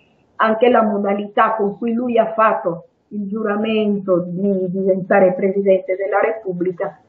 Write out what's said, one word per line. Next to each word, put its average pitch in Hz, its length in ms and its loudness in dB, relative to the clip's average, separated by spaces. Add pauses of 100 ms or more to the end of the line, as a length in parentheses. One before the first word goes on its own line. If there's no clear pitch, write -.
(380)
anche 220 320 2
la 233 120 4
modalità 208 760 0
con 202 220 -2
cui 233 160 -4
lui 240 240 -2
ha 220 160 2
fatto 202 520 0 (240)
il 208 180 -8
giuramento 208 1000 -2
di 185 440 -2
diventare 190 600 2
Presidente 190 640 0
della 196 240 -2
Repubblica 185 880 -4